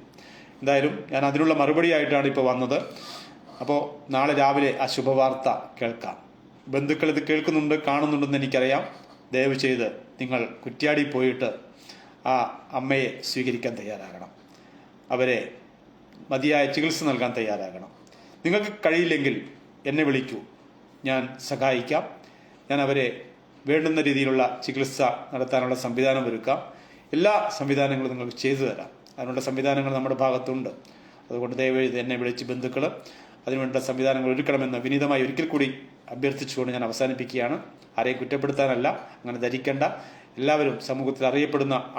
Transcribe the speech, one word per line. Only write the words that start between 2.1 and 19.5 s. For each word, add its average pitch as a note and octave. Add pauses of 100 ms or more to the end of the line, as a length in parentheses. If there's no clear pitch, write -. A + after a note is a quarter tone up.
ഇപ്പോൾ C3+
വന്നത്. B2+ (840)
അപ്പോൾ C#3+ (340)
നാളെ C#3
രാവിലെ C#3 (120)
ആ C3
ശുഭവാർത്ത C3 (320)
കേൾക്കാം. A#2 (580)
ബന്ധുക്കൾ D3
ഇത് D3
കേൾക്കുന്നുണ്ട്, D#3 (140)
കാണുന്നുണ്ടെന്ന് C#3+
എനിക്കറിയാം. C3+ (520)
ദയവ് C3
ചെയ്ത് B2 (340)
നിങ്ങൾ B2+ (240)
കുറ്റ്യാടി D3 (100)
പോയിട്ട് B2+ (840)
ആ - (440)
അമ്മയെ C3 (200)
സ്വീകരിക്കാൻ B2+
തയ്യാറാകണം, F#2 (840)
അവരെ B2+ (960)
മതിയായ C#3+ (100)
ചികിത്സ D#3+
നൽകാൻ A#2+
തയ്യാറാകണം. G2 (540)
നിങ്ങൾക്ക് G3+ (140)
കഴിയില്ലെങ്കിൽ D#3+ (540)